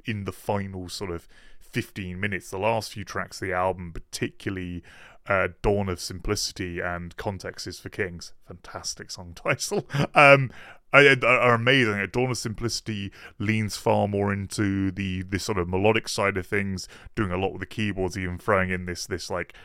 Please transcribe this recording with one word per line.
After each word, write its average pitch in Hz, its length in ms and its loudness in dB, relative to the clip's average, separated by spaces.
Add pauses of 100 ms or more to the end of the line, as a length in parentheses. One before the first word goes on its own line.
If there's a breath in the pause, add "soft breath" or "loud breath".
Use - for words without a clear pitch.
in 107 180 -4
the 95 80 -6
final 98 560 -4
sort 92 240 -8
of 82 160 -8 (320 soft breath)
fifteen 92 600 -6
minutes. 98 300 -4
The 98 100 -6
last 107 340 0
few 101 100 -10
tracks - 380 -8
of 98 60 -4
the 90 60 -2
album, 92 380 0
particularly, 90 920 -6 (440 loud breath)
uh, 92 220 2 (120)
Dawn 101 280 2
of 90 100 -2
Simplicity 90 800 -4
and 87 380 -6
Context 98 500 -8
is 90 120 -12
for - 100 -14
Kings, 87 420 -6 (160)
fantastic - 640 -14
song 87 220 -14
<laughs> - 20 -16
title, - 540 -2 (260 loud breath)
um, 139 340 10 (440 loud breath)
are, 139 100 12 (220)
are 120 300 6
amazing. 113 580 4
Dawn 127 180 2
of 113 60 -4
Simplicity 107 720 -6 (260 loud breath)
leans 107 380 0
far 107 320 2
more 101 240 0
into 98 580 0
the, 92 340 -4
the 95 140 -2
sort 104 200 -2
of 87 100 0
melodic 101 400 2
side 98 300 0
of 90 100 -6
things, 98 400 -2 (260 loud breath)
doing 101 180 0
a 90 60 -2
lot 95 140 0
with 95 80 -12
the 98 60 -6
keyboards, 95 520 -2
even 90 200 -4
throwing 95 320 2
in 92 160 -4
this, 90 200 -8
this, - 240 -6
like, 87 240 -6 (120)